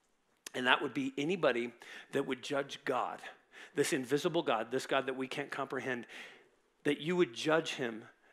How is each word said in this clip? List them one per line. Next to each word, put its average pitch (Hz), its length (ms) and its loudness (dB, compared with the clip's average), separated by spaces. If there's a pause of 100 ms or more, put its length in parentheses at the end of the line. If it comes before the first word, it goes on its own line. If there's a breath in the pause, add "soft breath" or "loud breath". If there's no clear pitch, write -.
(560)
And 127 100 -2
that 139 160 6
would 131 140 -2
be 135 240 -2
anybody 143 520 2 (420 loud breath)
that 139 120 0
would 131 160 -4
judge 139 420 -4
God, 101 380 -2 (540 loud breath)
this 147 180 4
invisible 147 480 2
God, 117 300 0
this 131 160 -2
God 135 180 2
that 131 100 -2
we 131 120 -2
can't 139 240 -6
comprehend, 127 560 -4 (760 loud breath)
that 143 160 2
you 165 160 0
would 175 180 4
judge 156 400 2
him 117 300 -4 (300 soft breath)